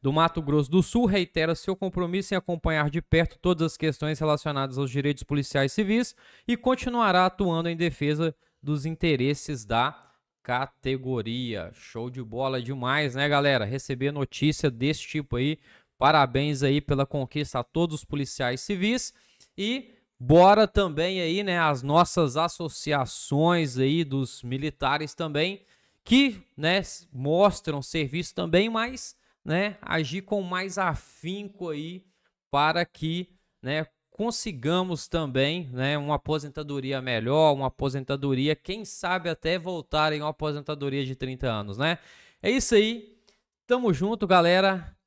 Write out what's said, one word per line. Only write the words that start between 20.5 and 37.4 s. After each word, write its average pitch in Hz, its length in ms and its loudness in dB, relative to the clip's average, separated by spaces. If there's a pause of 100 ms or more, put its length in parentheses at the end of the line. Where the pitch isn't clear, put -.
também 180 520 0
aí, 175 220 0
né, 185 160 0
as 147 240 2
nossas 147 540 2
associações 151 1400 -2
aí 143 280 2
dos 135 400 -6
militares 143 680 -4
também, 165 540 -4 (380)
que, 254 360 4 (160)
né, 160 200 2
s-, - 360 -6
mostram 151 680 0
serviço 156 500 -4
também, 180 380 2
mas, 233 460 -6 (280)
né, 190 380 -2
agir 160 400 -2
com 202 180 -4
mais 185 380 -4
afinco 185 880 -6
aí 160 380 -8 (420)
para 160 380 2
que, 170 420 -6 (320)
né, 147 280 -4 (200)
consigamos 180 1000 -4
também, 147 640 -2
né, 135 260 -2
uma 147 160 -2
aposentadoria 143 880 -4
melhor, 131 520 4